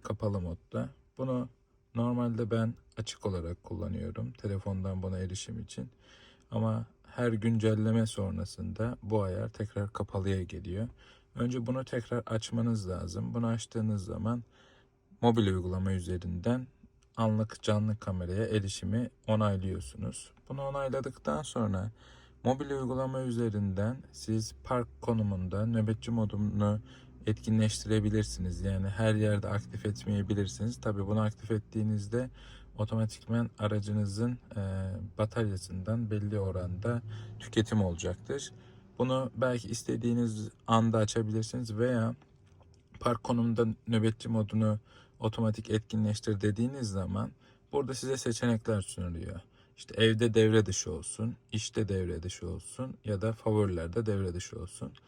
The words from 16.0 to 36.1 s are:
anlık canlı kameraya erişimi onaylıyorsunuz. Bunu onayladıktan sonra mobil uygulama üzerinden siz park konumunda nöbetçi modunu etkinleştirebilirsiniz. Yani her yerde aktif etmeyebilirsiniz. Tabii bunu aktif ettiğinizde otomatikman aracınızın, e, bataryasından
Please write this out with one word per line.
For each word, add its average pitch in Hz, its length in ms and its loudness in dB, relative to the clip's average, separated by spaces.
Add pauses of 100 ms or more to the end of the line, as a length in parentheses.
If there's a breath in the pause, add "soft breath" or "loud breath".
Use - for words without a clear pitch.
anlık 110 460 2
canlı 107 340 2
kameraya 92 500 -2
erişimi 107 640 0 (160)
onaylıyorsunuz. 98 1080 -2 (160)
Bunu 139 140 -6
onayladıktan 139 800 -2
sonra 104 480 -2 (540 loud breath)
mobil 131 260 2
uygulama 131 500 0
üzerinden 110 760 0 (160)
siz 110 420 -2 (100)
park 123 240 0 (120)
konumunda 101 640 0
nöbetçi 113 440 0
modunu 104 680 2 (460 loud breath)
etkinleştirebilirsiniz. 107 1300 2
Yani 95 280 0
her 110 260 2
yerde 104 340 2
aktif 101 380 -4
etmeyebilirsiniz. 104 920 0
Tabii 98 260 -2
bunu 107 140 2
aktif 107 300 -2
ettiğinizde 107 800 0 (480 loud breath)
otomatikman 113 800 0
aracınızın, 104 800 0 (180)
e, 104 40 -2 (580)
bataryasından 107 920 -2